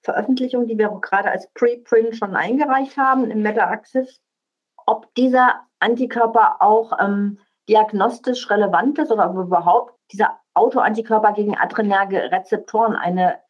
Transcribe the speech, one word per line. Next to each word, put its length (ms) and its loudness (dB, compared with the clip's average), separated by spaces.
Veröffentlichung, 640 -2
die 120 -6
wir 100 2
gerade 300 -2
als 240 -8
Preprint 640 0
schon 180 -6
eingereicht 640 -2
haben 340 2
im 120 -2
Meta-Access, 760 -4
ob 300 -4
dieser 460 2
Antikörper 840 0
auch, 400 2
ähm, 380 -2
diagnostisch 800 0
relevant 480 2
ist 140 0
oder 180 2
ob 60 -6
überhaupt 580 0
dieser 300 -2
Autoantikörper 760 2
gegen 240 -2
adrenerge 760 -2
Rezeptoren 640 -2
eine 400 0